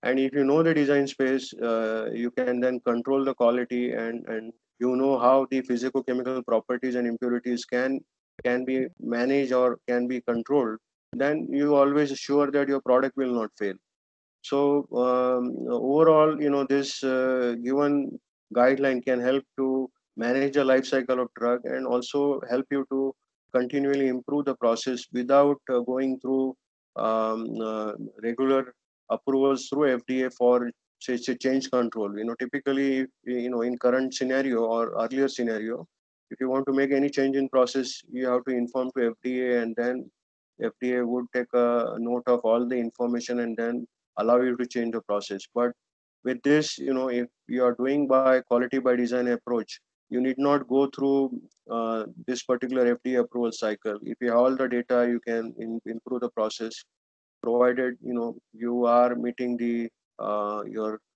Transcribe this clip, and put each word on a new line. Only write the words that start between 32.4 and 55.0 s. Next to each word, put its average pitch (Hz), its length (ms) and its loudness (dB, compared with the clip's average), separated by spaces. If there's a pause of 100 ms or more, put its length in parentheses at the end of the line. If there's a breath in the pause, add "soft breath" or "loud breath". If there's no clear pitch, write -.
you 123 260 -4
know, 120 120 -2
in 123 160 -2
current 127 360 0
scenario 131 520 0
or 113 260 0 (100)
earlier 131 280 0
scenario, 113 580 -4 (420)
if - 120 -10
you 131 80 -2
want 135 180 0
to 139 60 0
make 139 180 2
any 139 180 2
change 135 280 0
in 135 100 0
process, 127 540 0 (100)
you 127 160 -4
have 123 160 0
to 131 100 -4
inform 127 440 -2
to 120 100 2
F 113 60 -2 (100)
D 127 200 -2
A, 123 180 2
and 113 160 -4
then 123 340 -4 (500)
F 110 200 -4
D 123 140 0
A 123 100 0
would 123 280 -2
take 123 200 -2
a 120 460 2
note 120 280 -4
of 120 160 2
all 117 240 2
the 127 80 -2
information 120 640 -2
and 117 160 -4
then 120 320 -4 (300)
allow 117 240 4
you 127 160 0
to 123 80 -2
change 120 260 -4
the 113 100 -6
process. - 420 -4 (120)
But 120 160 2 (540)
with 127 180 -4
this, 147 340 2
you 139 160 -4
know, 131 140 -2
if 120 200 -2 (200)
you 123 160 0
are 123 120 2
doing 139 320 0
by 131 340 4
quality 123 380 0
by 123 180 2
design 123 320 0
approach, 117 500 -4 (300)
you 123 100 -2
need 131 180 0
not 143 300 2
go 135 260 2
through, 139 460 0 (320)
uh, 113 340 -4 (200)
this 123 180 -6
particular 127 440 0
F 120 180 2
D 127 100 -2
A 120 60 2
approval 120 320 -2
cycle. 107 480 -4
If 110 180 -10
you 120 120 0
have 117 80 4
all 131 180 4
the 131 100 0
data, 123 400 2